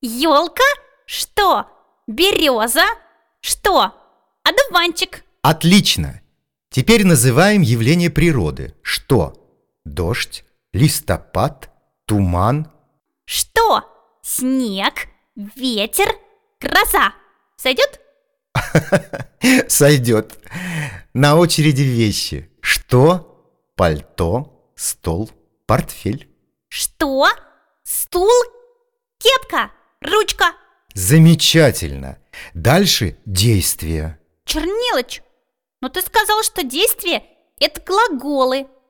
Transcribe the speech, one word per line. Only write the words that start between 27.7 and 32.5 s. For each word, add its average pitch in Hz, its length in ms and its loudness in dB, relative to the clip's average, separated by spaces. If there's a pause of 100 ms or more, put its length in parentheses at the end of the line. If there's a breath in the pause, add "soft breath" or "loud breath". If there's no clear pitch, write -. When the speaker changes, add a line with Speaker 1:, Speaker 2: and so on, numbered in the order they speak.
Speaker 1:
Стул, - 440 -4 (920)
кепка, 359 520 -2 (300)
ручка. 392 520 0 (420)
Speaker 2:
Замечательно. 101 1200 2 (340 loud breath)